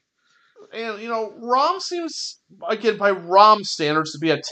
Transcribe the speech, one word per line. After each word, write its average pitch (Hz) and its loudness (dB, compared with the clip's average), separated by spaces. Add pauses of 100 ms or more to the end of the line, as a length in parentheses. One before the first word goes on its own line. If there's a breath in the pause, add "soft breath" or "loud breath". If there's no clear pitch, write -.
(720)
And, 220 -10
you 233 -12
know, 220 -6 (100)
Rahm 277 0
seems, - -10 (260)
again, 220 -2
by 202 2
Rahm 190 6
standards, 156 -2
to 147 -12
be 160 2
a 135 0 (100)